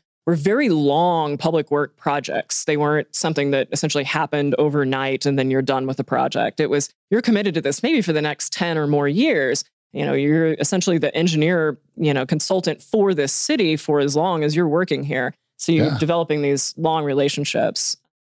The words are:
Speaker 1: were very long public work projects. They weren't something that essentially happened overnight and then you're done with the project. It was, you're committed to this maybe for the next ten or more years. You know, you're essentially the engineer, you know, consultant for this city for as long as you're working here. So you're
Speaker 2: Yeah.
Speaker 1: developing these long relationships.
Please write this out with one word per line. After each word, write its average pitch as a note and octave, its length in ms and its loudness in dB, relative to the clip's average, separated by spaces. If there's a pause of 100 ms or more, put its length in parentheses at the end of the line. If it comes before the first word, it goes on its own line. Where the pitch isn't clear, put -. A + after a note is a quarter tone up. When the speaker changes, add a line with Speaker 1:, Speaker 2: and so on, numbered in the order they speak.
(260)
Speaker 1:
were E3+ 100 2
very G#3+ 320 2
long D#3 680 2
public D#3+ 360 0
work C#3+ 240 -2
projects. - 680 -4
They D3+ 120 0
weren't D3 380 0
something D3+ 360 0
that C3+ 220 0
essentially D3 320 -2
happened D3 520 -2
overnight C3+ 680 0
and C#3 120 2
then C3 120 0
you're C3+ 100 2
done C3 280 -2
with C3+ 80 -4
the - 80 -4
project. - 560 -2
It D3+ 100 0
was, C#3+ 180 0 (220)
you're G#3+ 100 2
committed G3+ 340 0
to E3 60 0
this C#3+ 220 -2
maybe C#4+ 180 2
for F3 120 -2
the D3+ 100 0
next D3 300 -4
ten E3+ 260 -2
or D3+ 80 0
more C#3+ 220 2
years. D3+ 560 0 (320)
You D3 80 -2
know, C#3 80 0
you're D3+ 420 2
essentially F3 440 0
the D3 180 0
engineer, D#3+ 600 0 (180)
you D3+ 160 0
know, C3 140 0
consultant E3+ 560 -2
for G3+ 320 2
this C#3+ 180 0
city F#3+ 440 0
for D3 240 0
as C#3 140 0
long E3 300 0
as D3 100 0
you're E3+ 140 2
working D#3 360 0
here. C3 280 -4 (240)
So - 160 -2
you're D3+ 140 4
Speaker 2:
Yeah. D3 120 -2
Speaker 1:
developing D#3 440 0
these C#3 340 0
long D#3 280 0
relationships. C#3 920 -2 (260)